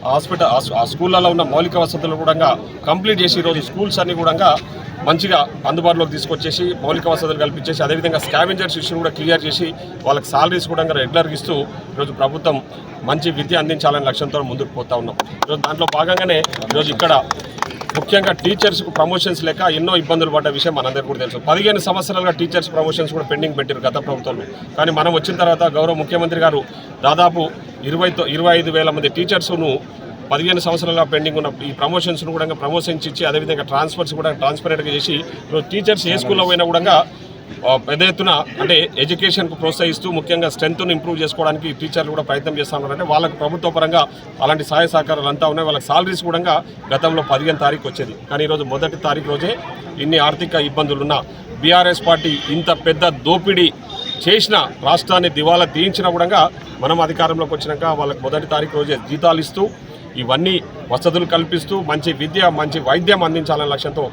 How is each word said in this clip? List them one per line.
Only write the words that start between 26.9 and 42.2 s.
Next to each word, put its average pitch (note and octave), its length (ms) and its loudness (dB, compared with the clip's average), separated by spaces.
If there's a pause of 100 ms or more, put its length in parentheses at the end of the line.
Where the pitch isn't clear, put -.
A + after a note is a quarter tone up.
దాదాపు E3+ 360 4 (460)
ఇరవై E3+ 200 2 (100)
తో, E3+ 40 2 (120)
ఇరవై E3+ 240 4
ఐదు E3 180 -2
వేల D#3+ 180 4
మంది C#3+ 220 0
టీచర్స్ను E3+ 540 0 (600)
పదిహేను E3+ 340 0
సంవత్సరాలుగా E3 460 2
పెండింగ్ D3+ 300 0
ఉన్న D3 80 -2 (180)
ఈ C#3 120 -6
ప్రమోషన్స్ను E3 560 -2
కూడా D#3 100 0 (180)
ప్రమోషన్స్ D#3+ 460 -2
ఇచ్చి C#3+ 200 -6
అదేవిధంగా D3+ 400 0
ట్రాన్స్‌ఫర్స్ D#3 500 -2
కూడా D#3 120 0 (100)
ట్రాన్స్పరెంట్గా D3+ 540 0
చేసి D3 200 -2 (340)
ఈరోజు D3+ 220 -2
టీచర్స్ G3 400 2
ఏ F#3+ 120 2
స్కూల్లో F#3 260 2
పోయినా F3 220 2
కూడా, E3+ 240 4 (760)
ఆ, - 20 6 (160)
పెద్ద D3+ 220 0
ఎత్తున F#3 220 0 (300)
అంటే E3 140 2 (280)
ఎడ్యుకేషన్కు F3 580 -2
ప్రోత్సహిస్తూ D#3+ 460 -2 (100)
ముఖ్యంగా E3+ 380 -2
స్ట్రెంగ్త్ను E3 420 -2
ఇంప్రూవ్ D#3+ 260 -6
చేసుకోవడానికి D#3 460 -2 (100)
టీచర్లు D#3 360 -4
కూడా D3+ 140 -4